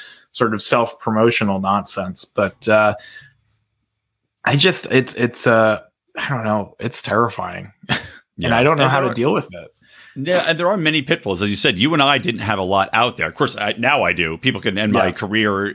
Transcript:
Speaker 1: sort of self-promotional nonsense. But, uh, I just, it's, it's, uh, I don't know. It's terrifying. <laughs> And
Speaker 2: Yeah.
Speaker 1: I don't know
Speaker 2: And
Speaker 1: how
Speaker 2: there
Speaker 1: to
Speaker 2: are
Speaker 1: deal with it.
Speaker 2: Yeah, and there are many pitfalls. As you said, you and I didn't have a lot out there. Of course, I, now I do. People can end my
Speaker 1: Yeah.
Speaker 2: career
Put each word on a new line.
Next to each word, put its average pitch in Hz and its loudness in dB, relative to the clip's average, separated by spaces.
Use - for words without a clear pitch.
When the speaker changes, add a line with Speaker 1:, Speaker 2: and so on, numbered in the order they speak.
Speaker 1:
sort 113 0
of 107 -2
self-promotional 113 2
nonsense. 98 -2
But, - -4
uh, 107 4
I - 2
just, 175 2
it's, 127 2
it's, - -2
uh, 110 4
I - -8
don't 123 -6
know. 107 -4
It's - -8
terrifying. 101 -4
<laughs> - -2
And - -4
Speaker 2:
Yeah. 113 2
Speaker 1:
I 123 4
don't 156 2
know 143 0
Speaker 2:
And 131 2
Speaker 1:
how 139 2
Speaker 2:
there 131 0
Speaker 1:
to - -6
Speaker 2:
are - -6
Speaker 1:
deal 120 0
with 180 -4
it. 85 -16
Speaker 2:
Yeah, 160 0
and 165 0
there 175 0
are 208 2
many 156 0
pitfalls. 98 -2
As 101 0
you 101 -2
said, 113 0
you 139 2
and 147 4
I 139 4
didn't 117 -4
have 104 -2
a 95 -2
lot 98 2
out 113 2
there. 80 -2
Of 82 -12
course, - -2
I, 104 -2
now 127 2
I 87 2
do. 82 -2
People 123 0
can 98 -2
end 104 0
my 98 2
Speaker 1:
Yeah. 92 -2
Speaker 2:
career 101 -2